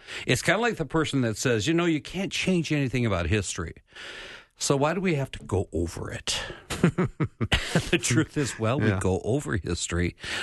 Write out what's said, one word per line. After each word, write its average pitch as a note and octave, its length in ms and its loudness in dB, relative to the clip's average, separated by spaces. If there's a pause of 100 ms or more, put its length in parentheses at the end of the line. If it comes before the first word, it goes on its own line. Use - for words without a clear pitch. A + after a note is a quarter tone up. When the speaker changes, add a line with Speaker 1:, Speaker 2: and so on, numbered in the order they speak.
(280)
Speaker 1:
It's B2+ 160 2
kinda F3 180 4
like A#3 160 2
the D#3 80 -2
person C#3 360 2
that A2+ 160 0
says, A2+ 300 2
"You E3 60 2
know, E3+ 120 4
you D#3+ 160 2
can't - 300 -6
change F3+ 400 2
anything C3+ 360 2
about F2 180 2
history. F2+ 480 0 (840)
So - 200 2
why D3 160 2
do F#3+ 80 -2
we F3+ 140 2
have C3+ 160 -4
to - 120 -12
go F#2+ 300 -2
over E2+ 380 -4
it?" - 280 -4 (440)
<laughs> F3+ 260 2 (800)
The F3+ 120 2
truth C#3+ 360 0
is, C#3 220 -2
well, A2+ 200 2
we G#2+ 100 4
Speaker 2:
Yeah. F#2+ 100 2
Speaker 1:
go F#2 240 2
over G#2+ 340 0
history F2 580 -2 (280)